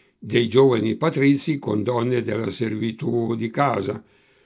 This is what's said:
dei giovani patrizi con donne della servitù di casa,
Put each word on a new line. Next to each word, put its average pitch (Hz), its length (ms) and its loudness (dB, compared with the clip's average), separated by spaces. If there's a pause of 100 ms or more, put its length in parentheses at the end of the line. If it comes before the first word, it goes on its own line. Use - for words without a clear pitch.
(200)
dei 117 280 0
giovani 113 460 4
patrizi 143 640 2
con 107 240 -2
donne 120 400 0
della 110 300 -4
servitù 113 840 -2
di 113 160 -4
casa, 110 540 -2 (420)